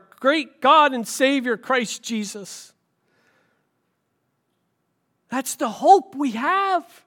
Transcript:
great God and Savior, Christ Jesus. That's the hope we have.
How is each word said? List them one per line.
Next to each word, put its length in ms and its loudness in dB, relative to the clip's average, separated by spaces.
great 400 -2
God 320 4
and 120 -6
Savior, 520 -2
Christ 440 -4
Jesus. 720 -10
That's 280 -8
the 120 -4
hope 480 4
we 160 -4
have. 760 -4